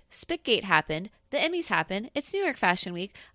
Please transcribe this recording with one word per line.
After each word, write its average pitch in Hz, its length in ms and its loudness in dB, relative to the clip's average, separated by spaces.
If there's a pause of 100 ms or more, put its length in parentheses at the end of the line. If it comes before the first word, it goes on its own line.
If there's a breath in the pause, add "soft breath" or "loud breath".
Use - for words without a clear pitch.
(120)
Spitgate - 500 0
happened, 170 480 2 (220 soft breath)
the 277 60 -2
Emmys 330 320 0
happened, 190 440 -2
it's - 180 -4
New 392 120 -2
York 311 140 -2
Fashion 185 360 0
Week. 175 220 -8 (200 loud breath)